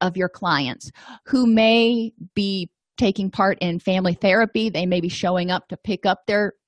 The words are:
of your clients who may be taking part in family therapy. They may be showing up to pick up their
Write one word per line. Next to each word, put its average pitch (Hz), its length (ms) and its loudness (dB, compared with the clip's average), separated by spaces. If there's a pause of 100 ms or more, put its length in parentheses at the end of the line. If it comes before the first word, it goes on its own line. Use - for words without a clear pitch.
of 180 160 -2
your 180 120 0
clients 143 640 -2 (360)
who 254 200 2
may 226 680 4 (220)
be 196 340 -2 (300)
taking 196 320 0
part 196 300 0
in 175 180 -2
family 185 360 0
therapy. 220 540 2
They 175 180 -4
may 180 140 0
be 170 80 -2
showing 180 420 -2
up - 180 -4
to 180 100 -12
pick - 260 -6
up 190 220 0
their 208 280 0 (140)